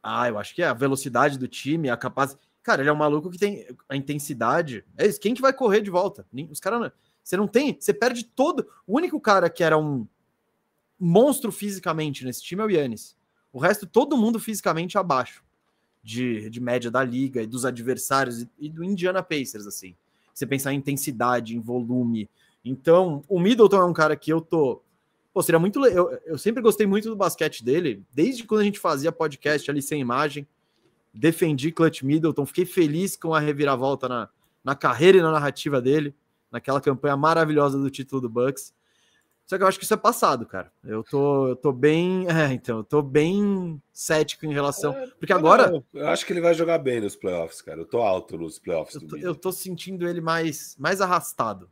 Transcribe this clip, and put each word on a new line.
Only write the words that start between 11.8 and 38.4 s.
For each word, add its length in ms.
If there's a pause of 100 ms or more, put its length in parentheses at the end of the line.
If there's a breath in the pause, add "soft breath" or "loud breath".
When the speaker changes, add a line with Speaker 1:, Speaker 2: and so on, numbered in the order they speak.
Speaker 1:
nesse 180
time 200
é 20
o 60
Giannis. 460 (360)
O 60
resto, 260
todo 320
mundo 220
fisicamente 580
abaixo 480 (580)
de, 480
de 100
média 300
da 120
liga 400
e 40
dos 180
adversários 800
e, 160
e 100
do 160
Indiana 400
Pacers, 420
assim. 300 (360)
Você 140
pensar 260
em 40
intensidade, 800
em 40
volume. 680 (360)
Então, 640
o 120
Middleton 400
é 40
um 80
cara 240
que 160
eu 80
tô 420 (540)
pô, 60
seria 160
muito 200
le-, 160
eu, 140 (160)
eu 140
sempre 240
gostei 240
muito 240
do 40
basquete 480
dele, 480
desde 340
quando 180
a 20
gente 140
fazia 340
podcast 580
ali 120
sem 180
imagem, 480 (640)
defendi 580
Clutch 320
Middleton, 440
fiquei 180
feliz 520
com 180
a 40
reviravolta 720
na, 220 (340)
na 100
carreira 440
e 20
na 100
narrativa 480
dele, 360 (360)
naquela 300
campanha 380
maravilhosa 600
do 120
título 320
do 80
Bucks. 440 (720)